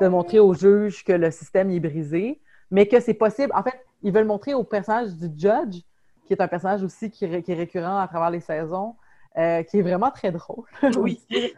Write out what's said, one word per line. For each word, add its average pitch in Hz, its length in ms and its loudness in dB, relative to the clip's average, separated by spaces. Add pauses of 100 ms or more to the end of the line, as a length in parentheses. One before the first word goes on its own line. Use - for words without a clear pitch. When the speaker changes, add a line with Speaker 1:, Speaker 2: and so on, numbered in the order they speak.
Speaker 1:
de 190 80 4
montrer 180 300 2
au 202 140 8
juge 196 520 2
que 196 80 0
le 165 180 2
système 190 400 -2
est 175 100 -2
brisé, 165 600 -4 (300)
mais 196 180 6
que 240 100 6
c'est 226 160 0
possible. 220 400 0
En 143 80 0
fait, 254 160 -4 (240)
ils 202 100 -2
veulent 214 140 4
montrer 208 280 -4
au 247 100 0
personnage 214 520 -4
du 170 100 -10 (120)
judge, 202 440 0 (440)
qui - 60 -2
est 196 80 -2
un 180 80 0
personnage 190 340 -4
aussi 190 280 -8
qui - 160 -10
ré-, 170 160 -4
qui 180 100 -6
est 170 40 -4
récurrent 175 420 -6
à 190 100 -4
travers 170 220 -2
les 175 100 -6
saisons, 170 560 -8 (420)
euh, 165 240 0
qui 165 160 -2
est 202 40 4
vraiment 185 280 0
très 208 220 -6
drôle 170 320 -12 (180)
<laughs> 277 160 2
Speaker 2:
Oui, 196 220 -2 (100)
Speaker 1:
aussi. 240 280 -2